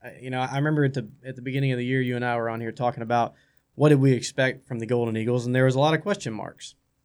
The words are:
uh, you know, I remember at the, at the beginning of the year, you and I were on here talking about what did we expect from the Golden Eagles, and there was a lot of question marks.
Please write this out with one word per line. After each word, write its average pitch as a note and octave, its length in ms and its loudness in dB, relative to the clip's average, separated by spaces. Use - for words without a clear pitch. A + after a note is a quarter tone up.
uh, B2 60 -18
you B2+ 120 -12
know, B2+ 80 -4
I B2+ 160 -4
remember D3 280 2
at C3+ 120 2
the, A#2 120 -6
at C3 120 -12
the B2 80 -14
beginning C3 300 0
of B2 40 -2
the B2 80 -2
year, B2+ 160 0
you B2 140 -2
and A#2+ 100 -4
I A#2+ 120 -2
were A#2 120 -2
on A2+ 100 -4
here A2+ 120 -6
talking A#2+ 320 -2
about A#2 320 0
what C#3+ 140 6
did C#3+ 120 6
we C3+ 100 6
expect C3 560 -2
from A#2+ 120 -8
the A2+ 60 -6
Golden A#2 300 -2
Eagles, A#2+ 300 0
and B2 100 0
there B2+ 80 6
was C3 120 4
a C3+ 40 0
lot D3+ 140 4
of D3+ 80 0
question F#3+ 320 -4
marks. - 420 -14